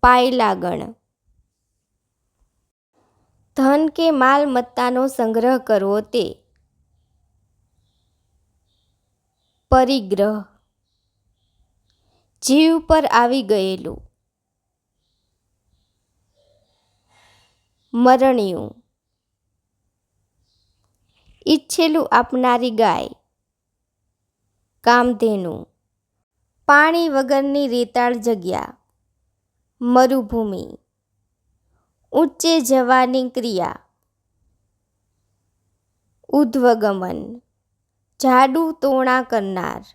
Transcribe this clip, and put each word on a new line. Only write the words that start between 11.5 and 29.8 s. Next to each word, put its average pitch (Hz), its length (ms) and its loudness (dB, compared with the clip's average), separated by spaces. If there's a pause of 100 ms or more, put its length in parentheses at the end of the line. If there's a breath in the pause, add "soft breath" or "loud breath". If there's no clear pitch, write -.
જીવ 320 380 2
પર 311 260 0
આવી 240 360 0
ગયેલું. 190 580 -4 (4000)
મરણિયું, 240 800 2 (2750)
ઈચ્છેલું 311 680 0
આપનારી 247 580 0
ગાય. 214 380 0 (1800)
કામધેનુ, 226 840 0 (1000)
પાણી 320 400 4
વગરની 277 600 -2
રેતાળ 240 460 -2
જગ્યા. 208 640 -6 (1040)